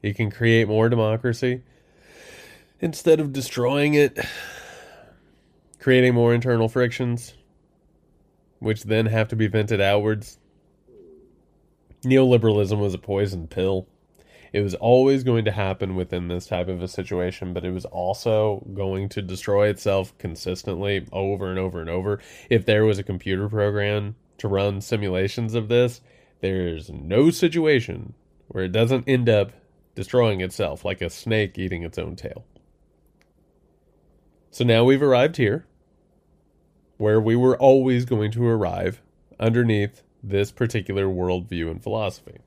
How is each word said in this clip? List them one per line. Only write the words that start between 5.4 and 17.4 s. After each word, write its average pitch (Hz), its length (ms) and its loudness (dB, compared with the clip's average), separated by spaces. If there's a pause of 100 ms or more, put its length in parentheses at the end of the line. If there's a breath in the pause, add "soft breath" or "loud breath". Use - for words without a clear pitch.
creating 127 340 4
more 120 220 4
internal 117 340 0
frictions, 120 640 -4 (1300)
which 110 240 -4
then 107 240 0
have 110 220 0
to 113 80 -6
be 110 100 0
vented 107 340 0
outwards. 104 580 0 (1600)
Neoliberalism 113 760 4
was 101 140 -2
a 92 60 -8
poison 95 500 -4
pill. 92 400 -4 (640 soft breath)
It 104 80 -2
was 98 140 -2
always 131 500 4
going 117 220 2
to 104 60 0
happen 95 440 -4
within 90 320 -4
this 87 200 -6
type 90 200 -4
of 90 140 -6
a 92 40 -6
situation, 92 680 -6